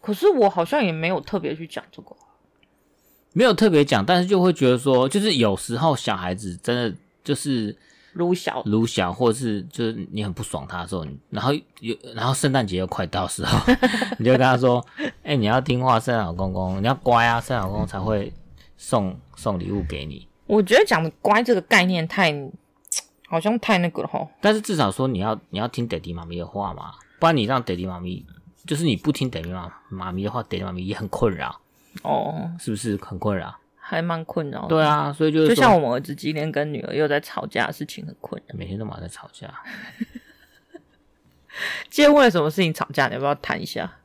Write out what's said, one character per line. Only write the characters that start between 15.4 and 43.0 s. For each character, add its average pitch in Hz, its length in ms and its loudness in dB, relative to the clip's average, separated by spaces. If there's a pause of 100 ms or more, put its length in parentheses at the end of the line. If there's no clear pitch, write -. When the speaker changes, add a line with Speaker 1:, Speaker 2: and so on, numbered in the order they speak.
Speaker 2:
要 117 160 4
听 127 200 0
话， 123 200 4
圣 123 120 -2
诞 110 120 0
老 85 80 -6
公 92 200 -4
公， 92 300 -2
你 107 60 2
要 135 80 2
乖 120 300 4
啊， 117 140 2
圣 - 140 -4
诞 117 60 0
老 95 80 -4
公 104 100 -4
公 - 80 0
才 98 140 -8
会 104 320 -2 (440)
送， 98 400 -2 (200)
送 98 240 -4
礼 92 100 -8
物 101 140 -2
给 73 200 -6
你。” 71 220 -14 (220)
Speaker 1:
我 208 120 4
觉 208 160 4
得 415 80 8
讲 165 240 2 (140)
“乖” 208 180 4
这 240 140 4
个 190 60 2
概 180 240 4
念 175 240 0
太， 170 260 2 (960)
好 165 100 -2
像 208 220 0
太 202 180 2
那 175 120 2
个 - 120 -6
了 - 60 -6
吼。 - 200 -6 (120)
Speaker 2:
但 208 120 4
是 214 80 2
至 208 140 -4
少 127 160 2
说 131 160 -2
你 117 140 -2
要， 107 200 -2 (100)
你 90 100 -6
要 117 80 -2
听 120 180 -4
爹 85 140 -4
地 87 120 -12
妈 85 120 -10
咪 85 120 -10
的 87 80 -6
话 98 300 -6
嘛， - 200 -16 (260)
不 165 60 4
然 165 100 6
你 117 80 2
让 123 180 0
爹 92 140 -4
地 90 100 -6
妈 90 140 -8
咪， 90 260 -8 (400)
就 156 80 -4
是 147 80 -2
你 135 140 2
不 151 160 0
听 131 180 -2
爹 - 100 -8
地 85 100 -10
妈-， 90 220 -10 (160)
妈 92 220 -10
咪 95 140 -6
的 202 60 -2
话， 120 120 -6
爹 95 160 -8
地 95 60 -6
妈 92 80 -8
咪 90 120 -8
也 95 120 -6
很 110 100 -8
困 104 260 -2
扰。 67 280 -8 (420)
Speaker 1:
哦。 151 560 -4
Speaker 2:
是 - 140 -6
不 107 40 -4
是 104 200 -4
很 - 200 -10
困 101 220 -2
扰？ - 180 -10 (200)
Speaker 1:
还 - 260 -6
蛮 165 220 -4
困 156 260 -6
扰 - 120 -10
的。 - 60 -8
Speaker 2:
对 160 140 4
啊， 147 300 2
所 156 160 2
以 - 20 4
就 156 100 2
是 156 60 6
说 233 80 6
Speaker 1:
就 269 80 4
像 240 100 8
我 185 60 8
们 139 140 2
儿 127 80 0
子 143 120 -10
今 147 220 -4
天 156 160 -4
跟 151 220 -2
女 - 80 -6
儿 - 120 -8
又 151 140 2
在 147 140 2
吵 - 260 -8
架 - 220 -2
的 151 40 -6
事 151 140 -8
情 - 180 -14
很 156 160 -14
困 - 280 -12
扰。 - 100 -14
Speaker 2:
每 90 80 -10
天 92 100 -8
都 110 80 -6
嘛 - 160 -10
在 87 60 -12
吵 - 260 -18
架。 - 160 -18 (1200)
Speaker 1:
<laughs> - 1160 -14
今 - 140 4
天 294 100 10
为 285 120 8
了 240 60 8
什 170 120 2
么 151 80 2
事 175 100 -2
情 165 140 2
吵 - 180 -2
架？ 135 140 2